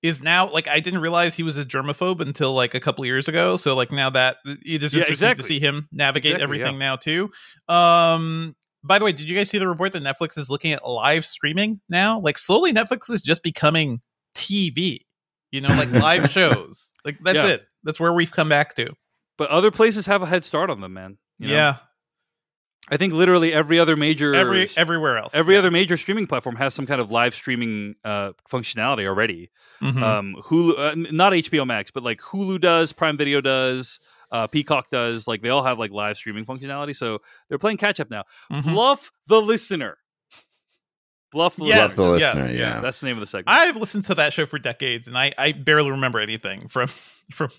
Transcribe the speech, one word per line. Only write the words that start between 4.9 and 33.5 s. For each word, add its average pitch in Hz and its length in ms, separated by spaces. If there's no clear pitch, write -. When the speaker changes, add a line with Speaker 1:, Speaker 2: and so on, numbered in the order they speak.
Speaker 2:
Yeah, 156 80
Speaker 1:
interesting 156 280
Speaker 2:
exactly. 240 140
Speaker 1:
to - 60
see 151 100
him 147 320
navigate 143 420
Speaker 2:
Exactly, - 100
Speaker 1:
everything 139 320
Speaker 2:
yeah. 135 120
Speaker 1:
now 131 100
too. 170 340
Um, 165 760
by 185 160
the 214 80
way, 190 60
did 147 140
you 170 100
guys 196 120
see - 80
the 190 120
report 180 260
that 160 80
Netflix 139 340
is 139 140
looking 151 220
at 139 140
live 131 380
streaming 196 640
now? 202 320
Like, 151 160
slowly 285 380
Netflix 226 360
is 226 120
just - 200
becoming 156 600
T 196 340
V, 151 380
you 135 120
know, 139 60
like, 123 220
live 151 400
Speaker 3:
<laughs> 190 80
Speaker 1:
shows. 143 540
Like, 147 160
that's 180 200
Speaker 2:
Yeah. 202 100
Speaker 1:
it. 117 100
That's 156 140
where 170 140
we've 170 200
come 156 180
back 147 240
to. 127 200
Speaker 2:
But 151 100
other 185 220
places 214 340
have 196 160
a 180 60
head 170 180
start 175 240
on 107 140
them, 92 100
man. 95 240
You 135 100
know? 143 60
Speaker 1:
Yeah. 147 220
Speaker 2:
I 147 80
think 185 160
literally 175 400
every 156 240
other 160 180
major 147 380
Speaker 1:
Every, 190 300
Speaker 2:
s-, 196 120
Speaker 1:
everywhere 160 400
else. 107 180
Speaker 2:
every 165 200
Speaker 1:
Yeah. 208 60
Speaker 2:
other 185 100
major 175 260
streaming 196 300
platform 120 300
has 135 180
some 143 100
kind 131 160
of 107 100
live 117 240
streaming, 110 600
uh, 101 280
functionality 113 560
already. 95 440
Speaker 1:
Mm-hmm. 131 240
Speaker 2:
Um, 101 400
Hulu, 165 340
uh, 139 120
n-, 165 200
not 185 220
H 165 180
B 160 100
O 135 40
Max, 113 260
but, 127 120
like, 117 180
Hulu 190 400
does, 165 320
Prime 156 240
Video 143 240
does, 131 600